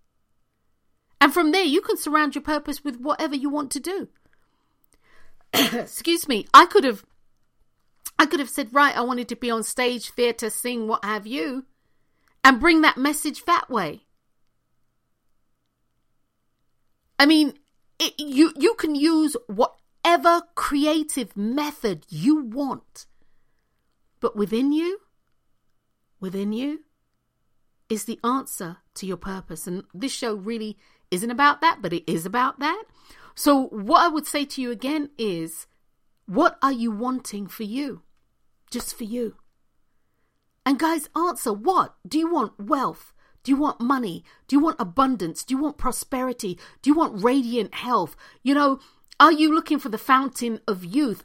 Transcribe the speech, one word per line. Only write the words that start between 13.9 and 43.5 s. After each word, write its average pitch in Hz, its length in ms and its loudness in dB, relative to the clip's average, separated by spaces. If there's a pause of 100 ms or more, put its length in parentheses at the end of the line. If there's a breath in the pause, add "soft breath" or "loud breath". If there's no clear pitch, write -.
I 277 60 8
mean, 302 300 4 (440)
it, 311 200 -4
you, 294 400 4
you 359 160 4
can 311 200 -4
use 311 400 2 (120)
whatever 339 960 2 (120)
creative 302 800 -2
method 226 760 -4
you 262 340 2
want 214 600 -8 (1160)
but 233 120 0
within 220 360 0
you, 349 280 0 (1160)
within 196 360 -6
you 294 300 -6 (1080)
is 214 160 -4
the 233 180 -8
answer 226 540 -4 (160)
to - 100 -12
your 185 140 -6
purpose. 190 480 -12
And 185 260 -6
this 254 200 -6
show 233 200 -4
really 214 460 -8 (320)
isn't 196 200 -2
about 285 300 4
that, 320 220 2
but 170 100 -2
it 170 180 -4
is 165 140 -2
about 247 340 -2
that. 330 260 -4 (500 soft breath)
So 277 320 4
what 247 360 4
I 349 60 4
would 302 160 -4
say 285 220 -4
to 277 160 -8
you 240 80 -4
again 285 480 -4
is, 170 480 -6 (580)
what 269 380 2
are 277 100 2
you 233 180 -2
wanting 214 580 -6
for - 160 -10
you? 240 360 -6 (720)
Just - 260 -8
for 240 80 -8
you. 226 320 -6 (1300)
And 262 140 2
guys, 320 360 0
answer 330 380 -2
what? 262 420 0 (140)
Do 285 100 0
you 330 140 0
want 269 260 -2
wealth? 208 540 -4 (300)
Do 262 100 2